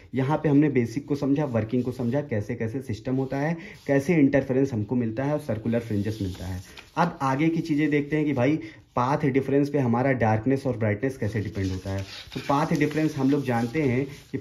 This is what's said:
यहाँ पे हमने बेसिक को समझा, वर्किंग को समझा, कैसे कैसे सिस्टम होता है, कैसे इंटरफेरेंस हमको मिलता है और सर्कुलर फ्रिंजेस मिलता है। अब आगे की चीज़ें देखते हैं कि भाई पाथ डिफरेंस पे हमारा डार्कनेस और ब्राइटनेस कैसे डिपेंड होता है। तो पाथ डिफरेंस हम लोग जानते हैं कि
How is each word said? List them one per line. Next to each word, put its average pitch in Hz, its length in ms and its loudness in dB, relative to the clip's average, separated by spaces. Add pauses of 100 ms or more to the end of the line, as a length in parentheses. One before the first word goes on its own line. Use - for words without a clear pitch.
(160)
यहाँ 131 220 2
पे 156 120 0
हमने 143 220 6
बेसिक 123 360 0
को 147 80 0
समझा, 143 320 2
वर्किंग 120 360 0
को 123 80 -2
समझा, 120 320 -2
कैसे 117 320 -4
कैसे 113 260 -4
सिस्टम 127 340 -4
होता 135 220 -2
है, 156 180 0 (320)
कैसे 139 280 2
इंटरफेरेंस 135 580 4
हमको 110 220 -2
मिलता 117 280 -2
है 147 100 0
और 147 80 0
सर्कुलर 117 400 -2
फ्रिंजेस 104 400 -2
मिलता 90 240 -6
है। 92 160 -6 (360)
अब 170 260 0
आगे 135 260 2
की 160 120 0
चीज़ें 151 280 0
देखते 147 260 0
हैं 151 100 0
कि 147 80 0
भाई 143 260 2 (360)
पाथ 131 320 0
डिफरेंस 139 420 2
पे 147 100 0
हमारा 127 340 2
डार्कनेस 120 540 2
और 113 100 -2
ब्राइटनेस 110 400 -2
कैसे 104 240 -2
डिपेंड 95 300 -4
होता 92 200 -6
है। 95 100 -4 (320)
तो 127 60 -8 (100)
पाथ 151 300 0
डिफरेंस 147 380 0
हम 135 140 2
लोग 139 140 2
जानते 120 380 0
हैं 131 220 0 (260)
कि 139 100 -6